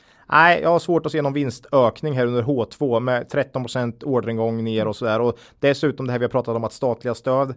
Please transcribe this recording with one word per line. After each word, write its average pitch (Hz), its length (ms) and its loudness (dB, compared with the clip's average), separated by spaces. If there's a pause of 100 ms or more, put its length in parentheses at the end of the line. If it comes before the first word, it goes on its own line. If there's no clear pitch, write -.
(300)
nej, 165 320 6
jag 160 80 2
har 170 80 4
svårt 165 280 0
att 147 60 -4
se 156 100 0
någon 139 100 -2
vinstökning 135 840 0
här 127 120 2
under 120 160 0
H 123 220 0
två 120 360 -2
med 123 280 -2
tretton 135 340 -4
procent 120 400 -6
orderingång 113 640 -2
ner 110 240 -2
och 104 80 -4
sådär. 110 240 -2
Och 120 180 0 (220)
dessutom 135 460 0
det 123 60 -4
här 123 60 -2
vi 120 60 0
har 117 60 -2
pratat 120 260 -2
om 113 80 -4
att 110 80 -6
statliga 120 420 -4
stöd 131 420 -2